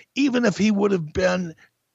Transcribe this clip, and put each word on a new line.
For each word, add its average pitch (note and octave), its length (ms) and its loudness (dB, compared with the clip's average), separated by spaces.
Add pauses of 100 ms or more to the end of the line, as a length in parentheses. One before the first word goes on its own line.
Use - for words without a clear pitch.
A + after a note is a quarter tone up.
(140)
even B3 320 0
if G3 100 0
he G#3+ 140 2
would G3+ 200 2
have E3 220 -4
been F#3 420 -2 (400)